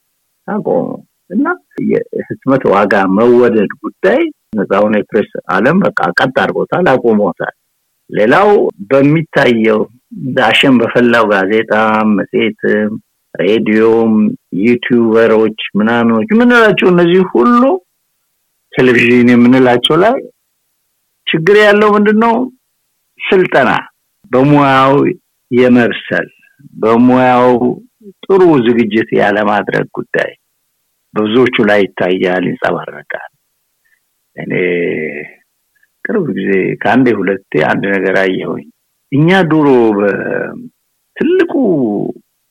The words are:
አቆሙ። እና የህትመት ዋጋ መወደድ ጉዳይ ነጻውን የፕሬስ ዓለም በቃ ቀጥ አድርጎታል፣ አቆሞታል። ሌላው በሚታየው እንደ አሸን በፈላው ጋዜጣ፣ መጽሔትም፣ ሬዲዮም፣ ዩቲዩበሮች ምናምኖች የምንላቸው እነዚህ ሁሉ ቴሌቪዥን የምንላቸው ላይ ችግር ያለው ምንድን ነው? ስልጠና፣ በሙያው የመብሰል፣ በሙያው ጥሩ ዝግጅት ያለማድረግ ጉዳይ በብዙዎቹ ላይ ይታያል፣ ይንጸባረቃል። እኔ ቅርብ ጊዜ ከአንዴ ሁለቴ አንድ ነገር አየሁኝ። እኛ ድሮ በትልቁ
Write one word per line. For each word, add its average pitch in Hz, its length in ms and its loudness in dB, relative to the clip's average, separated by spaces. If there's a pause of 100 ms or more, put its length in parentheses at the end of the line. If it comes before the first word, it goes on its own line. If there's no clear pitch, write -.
(480)
አቆሙ። 156 400 -4 (420)
እና 220 160 -2 (420)
የህትመት 110 800 -4
ዋጋ 98 260 0 (160)
መወደድ 117 680 2
ጉዳይ - 440 -4 (320)
ነጻውን 107 420 -2
የፕሬስ 101 360 -4 (180)
ዓለም 113 300 0
በቃ - 200 -2 (140)
ቀጥ 131 240 -2
አድርጎታል፣ 104 500 -2
አቆሞታል። 113 680 -2 (540)
ሌላው 147 400 2 (360)
በሚታየው 135 920 0 (360)
እንደ 135 280 -6
አሸን 131 340 2
በፈላው 117 500 0
ጋዜጣ፣ 104 440 0 (360)
መጽሔትም፣ 107 840 -2 (440)
ሬዲዮም፣ 110 760 2 (480)
ዩቲዩበሮች 113 1000 0 (140)
ምናምኖች 117 540 0
የምንላቸው 226 600 2
እነዚህ 175 400 2
ሁሉ 240 340 2 (1120)
ቴሌቪዥን 120 560 2
የምንላቸው 123 680 4
ላይ 220 200 2 (1120)
ችግር 175 300 0
ያለው 214 340 4
ምንድን 208 280 2
ነው? 233 140 0 (840)
ስልጠና፣ 165 500 0 (560)
በሙያው 135 680 2 (580)
የመብሰል፣ 120 760 0 (460)
በሙያው 123 720 2 (760)
ጥሩ 190 200 2 (200)
ዝግጅት 113 520 0
ያለማድረግ 104 800 -2
ጉዳይ - 400 -6 (840)
በብዙዎቹ 110 420 0 (100)
ላይ 104 160 2
ይታያል፣ 92 640 -2
ይንጸባረቃል። - 840 -8 (1080)
እኔ - 160 -12 (1500)
ቅርብ 202 240 -4
ጊዜ 98 220 -6 (260)
ከአንዴ 123 380 0
ሁለቴ 98 380 -6 (120)
አንድ 120 260 -2
ነገር 95 280 -2
አየሁኝ። 92 480 -4 (460)
እኛ 151 180 2 (140)
ድሮ 156 240 0 (260)
በትልቁ 98 1600 -4 (1000)